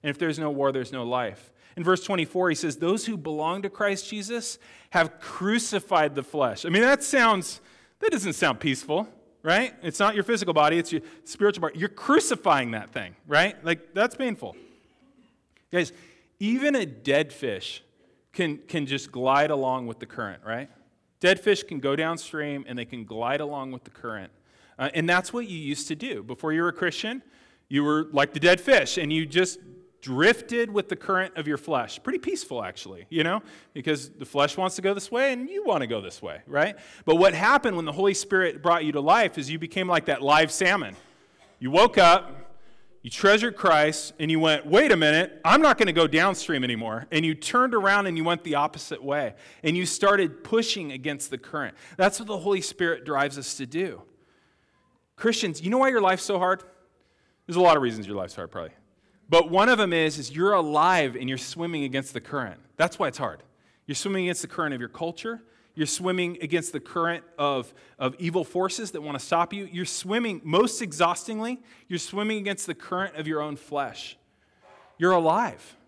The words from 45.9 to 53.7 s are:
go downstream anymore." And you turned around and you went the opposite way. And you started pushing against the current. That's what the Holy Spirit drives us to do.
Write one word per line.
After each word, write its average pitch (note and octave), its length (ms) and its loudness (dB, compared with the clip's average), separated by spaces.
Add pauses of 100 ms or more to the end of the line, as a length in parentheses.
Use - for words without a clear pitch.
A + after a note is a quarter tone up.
go E3 120 6
downstream D#3+ 600 0
anymore." A2+ 460 -6
And D#3+ 140 0
you D#3 80 0
turned B3 400 2
around G3+ 340 2
and E3+ 100 -4
you D#3+ 80 -2
went E3+ 180 0
the D#3 120 -2
opposite D3 460 -2
way. C#3 340 -4 (280)
And D#3+ 140 2
you F3+ 80 0
started G3 580 0
pushing A3 480 -2
against C3+ 380 -8
the C3 80 -8
current. C#3 380 -10 (200)
That's G3 240 2
what A3+ 80 -12
the G#3 100 -6
Holy F#3+ 240 0
Spirit E3 440 -2
drives C#3+ 320 0
us C3 180 -10
to C3+ 100 -8
do. C#3 360 -8 (1120)